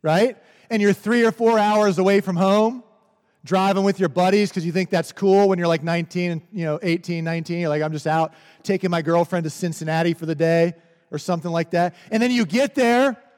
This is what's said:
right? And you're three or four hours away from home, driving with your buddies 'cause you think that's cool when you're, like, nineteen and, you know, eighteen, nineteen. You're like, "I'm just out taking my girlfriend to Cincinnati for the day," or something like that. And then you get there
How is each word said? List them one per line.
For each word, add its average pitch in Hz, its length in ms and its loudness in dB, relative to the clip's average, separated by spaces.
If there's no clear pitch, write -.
right? 180 360 0
And 220 120 0
you're 202 100 4
three 233 320 0
or 226 80 4
four 226 260 2
hours 208 400 2
away 196 220 4
from 190 160 -4
home, 214 480 2
driving 190 380 0
with 196 180 0
your 175 80 0
buddies 185 420 2
'cause 165 140 -6
you 170 80 -4
think 180 160 -2
that's 170 240 -2
cool 196 340 4
when 190 100 0
you're, 175 100 -2
like, 160 160 0
nineteen 170 480 -4
and, 160 100 -6
you 175 140 -6
know, 151 160 -2
eighteen, 170 420 -4
nineteen. 165 360 -6
You're 170 100 -2
like, 151 140 -2
"I'm 156 100 -4
just 151 140 -6
out 160 260 0
taking 185 280 -2
my 170 100 0
girlfriend 170 440 0
to 156 40 -4
Cincinnati 165 640 -4
for 160 120 -8
the 160 100 -4
day," 165 380 2
or 151 100 -8
something 170 320 -6
like 165 200 -2
that. 175 240 0
And 220 100 0
then 247 100 0
you 240 140 0
get 247 300 -2
there 247 400 2